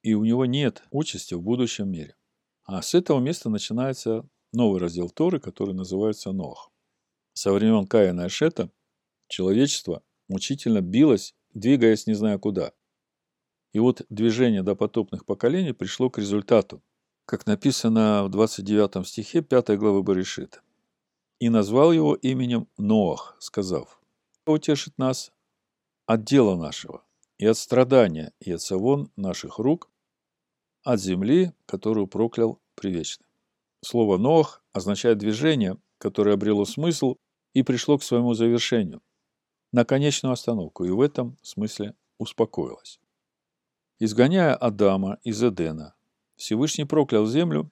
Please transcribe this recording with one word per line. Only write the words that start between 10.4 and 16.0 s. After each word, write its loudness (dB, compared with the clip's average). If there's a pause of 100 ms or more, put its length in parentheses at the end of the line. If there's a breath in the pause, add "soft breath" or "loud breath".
билось, 2 (200)
двигаясь 4
не 0
зная 0
куда. -4 (1000)
И -2
вот 2
движение 2
допотопных -2
поколений -2
пришло -4